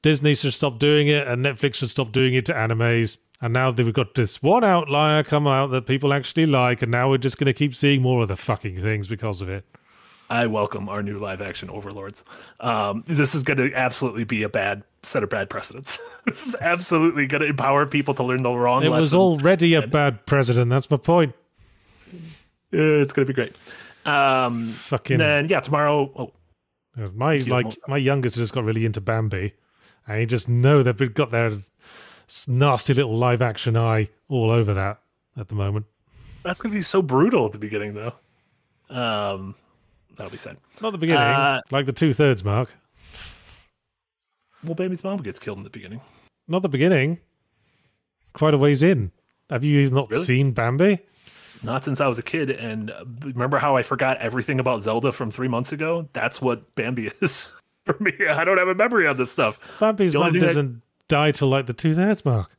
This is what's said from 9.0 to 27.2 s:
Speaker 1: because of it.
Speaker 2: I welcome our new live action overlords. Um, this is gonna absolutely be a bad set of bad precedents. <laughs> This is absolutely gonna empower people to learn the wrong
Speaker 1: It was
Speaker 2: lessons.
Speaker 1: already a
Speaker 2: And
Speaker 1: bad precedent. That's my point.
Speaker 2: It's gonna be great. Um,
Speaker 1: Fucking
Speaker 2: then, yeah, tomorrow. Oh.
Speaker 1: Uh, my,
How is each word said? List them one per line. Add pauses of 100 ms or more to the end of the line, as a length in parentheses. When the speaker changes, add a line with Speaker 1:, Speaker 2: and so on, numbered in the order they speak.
Speaker 1:
because
of
it. (640)
Speaker 2:
I
welcome
our
new
live
action
overlords. (360)
Um,
this
is
gonna
absolutely
be
a
bad (200)
set
of
bad
precedents. (140)
<laughs>
This
is
absolutely
gonna
empower
people
to
learn
the
wrong
Speaker 1:
It
was
Speaker 2:
lessons.
Speaker 1:
already
a
Speaker 2:
And
Speaker 1:
bad
precedent.
That's
my
point. (1400)
Speaker 2:
It's
gonna
be
great. (520)
Um,
Speaker 1:
Fucking
Speaker 2:
then,
yeah,
tomorrow.
Oh. (680)
Speaker 1:
Uh,
my,